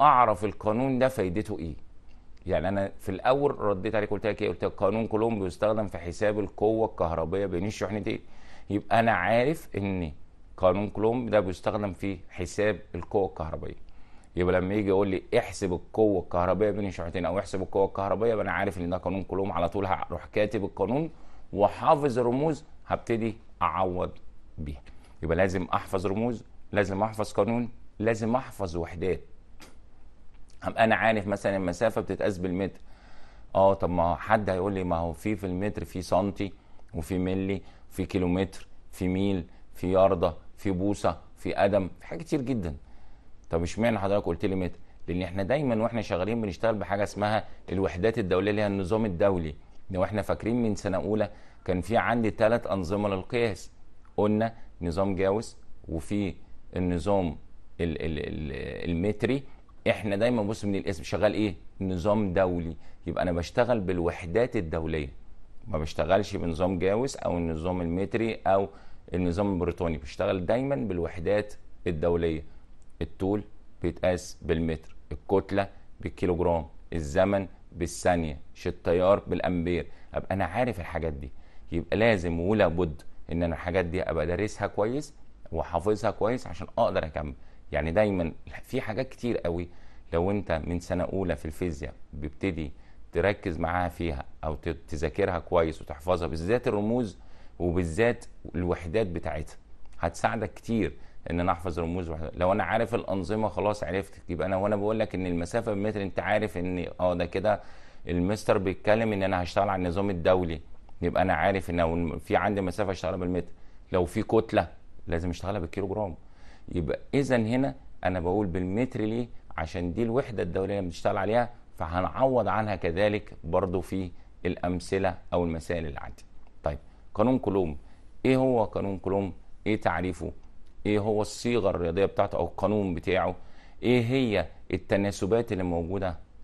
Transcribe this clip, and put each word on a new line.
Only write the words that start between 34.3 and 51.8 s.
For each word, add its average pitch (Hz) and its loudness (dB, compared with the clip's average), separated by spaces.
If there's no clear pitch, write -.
هيقول 92 0
لي: 95 -2
"ما 87 0
هو 85 -2
في، 107 -2
في 98 -6
المتر 98 -2
في 92 -6
سنتي، 95 0
وفي 85 -2
ملي، 95 0
في 92 -4
كيلومتر، 92 0
في 92 -2
ميل، 92 2
في 90 -2
ياردة، 92 6
في - -2
بوصة، 95 0
في - -4
قدم، 95 4
في - -18
حاجات 82 -8
كتير 151 0
جدًا." 110 -2
طب 82 2
اشمعنى 110 2
حضرتك 98 0
قلت 90 -2
لي 95 2
متر؟ 92 -2
لأن 90 0
احنا 92 -4
دايمًا 120 2
واحنا 113 0
شغالين 101 0
بنشتغل 110 0
بحاجة 101 -2
اسمها 101 0
الوحدات 95 2
الدولية، 95 2
اللي 104 2
هي 104 2
النظام 101 2
الدولي. 90 2
لو 92 2
احنا 104 0
فاكرين 113 0
من 110 2
سنة 95 0
أولى 101 0
كان 92 0